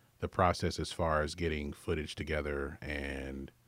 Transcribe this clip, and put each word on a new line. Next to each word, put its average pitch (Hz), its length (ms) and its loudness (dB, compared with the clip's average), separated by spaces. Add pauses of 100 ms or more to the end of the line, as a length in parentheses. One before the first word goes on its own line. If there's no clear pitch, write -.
(200)
the 87 80 0
process 87 500 4
as 80 140 -4
far 80 300 4
as 78 120 0
getting 78 380 0
footage 78 420 -2
together, 73 640 -2
and, 69 720 -4 (180)